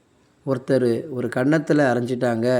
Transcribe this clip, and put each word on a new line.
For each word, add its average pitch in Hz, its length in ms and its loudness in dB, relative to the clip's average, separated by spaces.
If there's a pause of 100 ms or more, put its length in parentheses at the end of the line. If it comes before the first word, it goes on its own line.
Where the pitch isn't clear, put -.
(460)
ஒருத்தர் 127 460 0 (180)
ஒரு 123 180 -4
கன்னத்துல 147 600 2
அறைஞ்சிட்டாங்க, 120 600 0 (120)